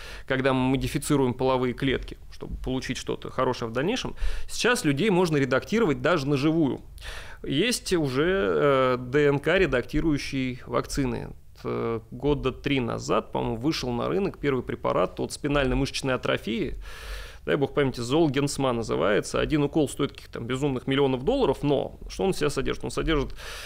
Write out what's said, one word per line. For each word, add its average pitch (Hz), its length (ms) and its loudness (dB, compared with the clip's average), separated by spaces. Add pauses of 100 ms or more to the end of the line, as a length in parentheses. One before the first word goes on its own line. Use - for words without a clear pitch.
(280)
когда 131 240 2
мы 127 200 2
модифицируем 135 640 2
половые 127 400 2
клетки, 131 440 -2 (160)
чтобы - 240 -8
получить 127 400 -4
что-то - 340 -6
хорошее 120 400 0
в - 20 -8
дальнейшем. 160 440 -2 (320)
Сейчас - 340 2
людей 151 260 2
можно 170 280 4
редактировать 135 640 2
даже 151 260 2
наживую. 147 540 2 (640)
Есть 190 480 0
уже, 147 320 2
э, 147 720 4
Д 127 280 2
Н 143 120 4
К 165 180 4
редактирующие 135 1080 0
вакцины. 123 640 -2 (320)
Э, 117 380 -4 (120)
года 131 420 0
три 139 260 -2
назад, 117 540 -2
по-моему, 123 240 -2
вышел 127 340 -2
на 120 160 -2
рынок 180 300 0
первый 135 260 0
препарат 139 560 0
от 127 140 -4
спинально-мышечной 135 800 0
атрофии. 135 640 -2 (720)
Дай 165 120 2
бог 139 160 0
памяти, 135 260 0
Золгенсма 139 720 2
называется. 123 720 0
Один 143 220 2
укол 143 260 2
стоит 139 240 -2
каких-то - 220 -16
там 117 120 -8
безумных 131 400 -2
миллионов 135 380 2
долларов, 214 360 2
но 143 460 0
что - 160 -4
он 190 80 4
в - 60 -4
себя 147 120 0
содержит? 127 360 -2
Он 123 60 -6
содержит 143 440 0 (300)